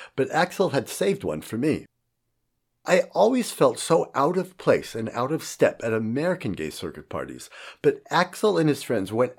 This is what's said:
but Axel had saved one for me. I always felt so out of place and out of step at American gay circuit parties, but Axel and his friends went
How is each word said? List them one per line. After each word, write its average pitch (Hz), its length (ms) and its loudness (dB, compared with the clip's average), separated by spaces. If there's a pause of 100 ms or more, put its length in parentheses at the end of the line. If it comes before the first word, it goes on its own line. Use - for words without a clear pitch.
(160)
but 135 160 0
Axel 175 380 2
had 120 200 -2
saved - 340 -2
one 78 160 -4
for 110 180 -8
me. 131 280 0 (1000)
I 180 160 6 (120)
always 233 380 4
felt 127 280 2
so - 360 2
out 151 220 2
of 180 200 -4
place - 380 0
and 113 160 -4
out 127 200 -2
of 160 120 -2
step - 400 2
at 117 100 -2
American 120 600 -2
gay 78 180 -6
circuit - 380 -12
parties, 65 400 -10 (320)
but 139 280 2
Axel 180 480 0
and 160 100 4
his 139 160 0
friends 101 300 -4
went 123 260 0